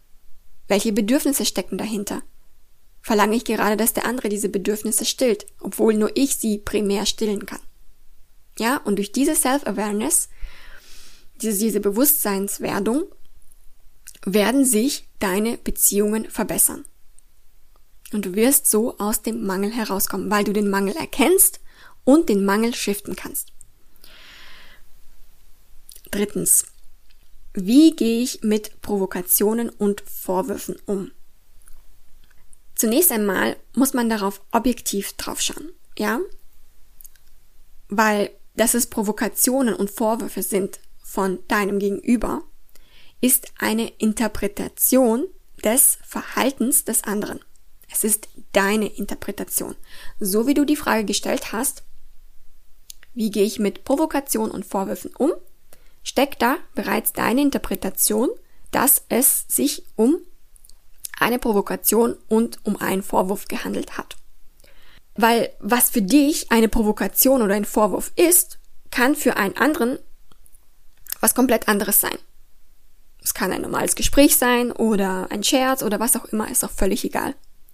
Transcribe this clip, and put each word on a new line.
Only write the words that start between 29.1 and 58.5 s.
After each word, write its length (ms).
und 340
Vorwürfen 760
um? 240
Zunächst 360
einmal 460
muss 180
man 160
darauf 320
objektiv 640
drauf 260
schauen, 320
ja? 220
Weil, 420
dass 200
es 120
Provokationen 880
und 160
Vorwürfe 520
sind 360
von 460
deinem 320
Gegenüber, 600
ist 380
eine 300
Interpretation 1300
des 400
Verhaltens 800
des 200
anderen. 360
Es 140
ist 240
deine 340
Interpretation. 880
So 260
wie 80
du 100
die 120
Frage 280
gestellt 480
hast, 300
wie 160
gehe 140
ich 140
mit 260
Provokation 640
und 160
Vorwürfen 500
um, 160
steckt 380
da 160
bereits 380
deine 280
Interpretation, 880